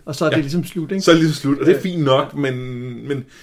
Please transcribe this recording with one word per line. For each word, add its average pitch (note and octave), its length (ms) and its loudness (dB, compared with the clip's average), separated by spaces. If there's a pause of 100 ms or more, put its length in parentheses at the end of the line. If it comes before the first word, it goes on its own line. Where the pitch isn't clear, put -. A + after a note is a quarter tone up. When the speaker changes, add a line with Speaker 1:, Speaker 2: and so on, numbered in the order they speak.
Speaker 1:
Og - 100 -8
så E3 100 -2
er D#3 40 2
Speaker 2:
Ja. D3+ 60 2
Speaker 1:
det D#3+ 100 2
ligesom E3 200 -2
slut, E3 280 -8
ikke? F#3+ 100 -2
Speaker 2:
Så F3 80 6
er E3 40 8
det D#3+ 80 6
ligesom D#3+ 180 0
slut, C#3 180 0
og C3+ 80 -2
det D#3+ 60 8
er - 40 4
Speaker 1:
Øh, - 60 -4
Speaker 2:
fint F3 220 -2
nok, C#3 280 2
Speaker 1:
ja. D3 60 -8
Speaker 2:
men, C3+ 160 -2 (540)
men, C3+ 160 -6 (180)